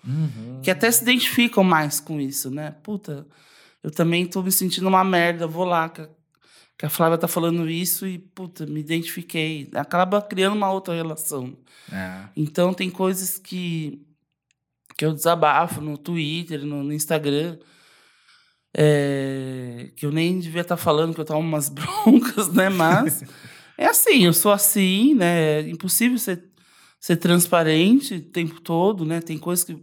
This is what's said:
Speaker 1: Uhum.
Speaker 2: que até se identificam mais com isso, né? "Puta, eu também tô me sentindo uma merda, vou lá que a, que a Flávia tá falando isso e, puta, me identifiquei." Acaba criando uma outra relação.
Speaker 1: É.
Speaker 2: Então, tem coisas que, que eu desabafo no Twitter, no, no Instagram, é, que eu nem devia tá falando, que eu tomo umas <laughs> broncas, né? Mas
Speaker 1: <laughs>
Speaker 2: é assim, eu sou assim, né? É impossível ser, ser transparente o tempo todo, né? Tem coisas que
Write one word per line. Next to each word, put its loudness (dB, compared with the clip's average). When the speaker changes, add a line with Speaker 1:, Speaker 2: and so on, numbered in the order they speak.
Speaker 1:
Uhum. -6
Speaker 2:
que 2
até 2
se 2
identificam 4
mais 4
com -8
isso, -6
né? -10
"Puta, -10
eu -8
também 2
tô -4
me -2
sentindo -2
uma 4
merda, 0
vou -4
lá 0
que -16
a, -16
que -8
a -4
Flávia 2
tá -2
falando -2
isso -4
e, -8
puta, -16
me -8
identifiquei." -6
Acaba 0
criando 0
uma 0
outra -6
relação. -8
Speaker 1:
É. -10
Speaker 2:
Então, 0
tem -4
coisas -4
que, -8
que -2
eu 0
desabafo 2
no -8
Twitter, -6
no, -6
no -4
Instagram, -2
é, 0
que -8
eu -2
nem 0
devia -6
tá -2
falando, 2
que -8
eu -6
tomo -2
umas -2
<laughs> -
broncas, 2
né? 4
Mas 2
Speaker 1:
<laughs> -20
Speaker 2:
é -2
assim, 4
eu 6
sou 4
assim, 4
né? 2
É -8
impossível 0
ser, -4
ser 0
transparente 4
o -8
tempo -4
todo, 0
né? -2
Tem -8
coisas -2
que -10